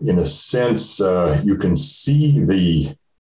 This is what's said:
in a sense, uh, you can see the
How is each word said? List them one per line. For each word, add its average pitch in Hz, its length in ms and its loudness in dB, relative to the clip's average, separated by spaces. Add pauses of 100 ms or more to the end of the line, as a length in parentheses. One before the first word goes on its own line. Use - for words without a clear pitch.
in 90 100 2
a 85 80 0
sense, - 720 0
uh, 87 460 0
you 98 100 2
can 90 200 0
see 143 680 0
the 82 520 0 (380)